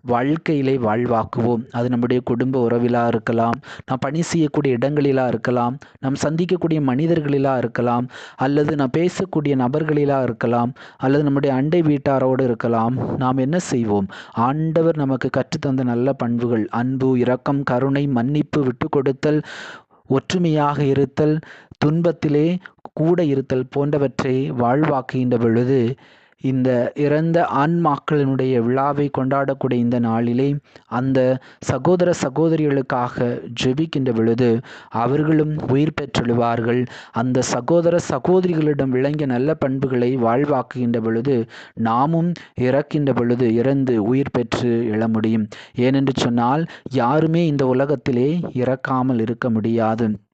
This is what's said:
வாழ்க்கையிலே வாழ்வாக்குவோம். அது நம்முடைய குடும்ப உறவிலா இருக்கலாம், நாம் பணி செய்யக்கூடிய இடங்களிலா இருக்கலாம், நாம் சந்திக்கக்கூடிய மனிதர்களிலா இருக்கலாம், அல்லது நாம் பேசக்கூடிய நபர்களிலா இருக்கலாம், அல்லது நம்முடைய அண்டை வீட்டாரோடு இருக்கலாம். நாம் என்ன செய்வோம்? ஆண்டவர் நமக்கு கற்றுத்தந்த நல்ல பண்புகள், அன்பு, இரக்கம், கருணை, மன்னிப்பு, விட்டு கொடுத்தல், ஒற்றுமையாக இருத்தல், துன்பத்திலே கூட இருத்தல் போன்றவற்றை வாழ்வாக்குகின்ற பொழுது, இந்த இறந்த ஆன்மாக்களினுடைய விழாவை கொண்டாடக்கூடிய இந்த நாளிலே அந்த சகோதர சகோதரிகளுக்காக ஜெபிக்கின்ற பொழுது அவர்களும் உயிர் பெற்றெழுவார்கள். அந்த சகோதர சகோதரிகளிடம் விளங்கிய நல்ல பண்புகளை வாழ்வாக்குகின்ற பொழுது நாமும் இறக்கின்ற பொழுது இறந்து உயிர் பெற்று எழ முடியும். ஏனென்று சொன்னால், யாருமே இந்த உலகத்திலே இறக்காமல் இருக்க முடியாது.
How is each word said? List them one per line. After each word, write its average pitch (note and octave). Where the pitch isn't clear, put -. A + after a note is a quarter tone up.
வாழ்க்கையிலே C3+
வாழ்வாக்குவோம். A#2
அது A#2+
நம்முடைய B2
குடும்ப B2+
உறவிலா A#2+
இருக்கலாம், A#2
நாம் C3
பணி C#3+
செய்யக்கூடிய D3
இடங்களிலா C3+
இருக்கலாம், B2
நாம் C3+
சந்திக்கக்கூடிய E3
மனிதர்களிலா C#3+
இருக்கலாம், A#2+
அல்லது D3
நாம் C3
பேசக்கூடிய D#3
நபர்களிலா D3
இருக்கலாம், A#2+
அல்லது C#3+
நம்முடைய C#3
அண்டை D3+
வீட்டாரோடு C3+
இருக்கலாம். A#2
நாம் C3
என்ன E3
செய்வோம்? G#2
ஆண்டவர் D#3+
நமக்கு C3+
கற்றுத்தந்த C3
நல்ல B2
பண்புகள், A#2
அன்பு, C3
இரக்கம், C3
கருணை, C#3
மன்னிப்பு, C#3+
விட்டு B2+
கொடுத்தல், D3
ஒற்றுமையாக D3
இருத்தல், D3+
துன்பத்திலே D#3
கூட E3+
இருத்தல் C3
போன்றவற்றை C#3
வாழ்வாக்குகின்ற B2+
பொழுது, B2
இந்த C3
இறந்த D#3+
ஆன்மாக்களினுடைய C#3
விழாவை C#3
கொண்டாடக்கூடிய C3+
இந்த A#2+
நாளிலே A#2
அந்த C3
சகோதர F3
சகோதரிகளுக்காக C#3
ஜெபிக்கின்ற C3+
பொழுது A#2
அவர்களும் D3+
உயிர் D3+
பெற்றெழுவார்கள். A#2
அந்த B2+
சகோதர E3
சகோதரிகளிடம் D3+
விளங்கிய C#3+
நல்ல C#3+
பண்புகளை C3
வாழ்வாக்குகின்ற B2
பொழுது A#2
நாமும் D#3+
இறக்கின்ற C#3
பொழுது A#2+
இறந்து B2+
உயிர் C3+
பெற்று A#2+
எழ A2+
முடியும். A2
ஏனென்று C3+
சொன்னால், B2
யாருமே D#3
இந்த C#3
உலகத்திலே C#3
இறக்காமல் B2+
இருக்க A#2
முடியாது. A2+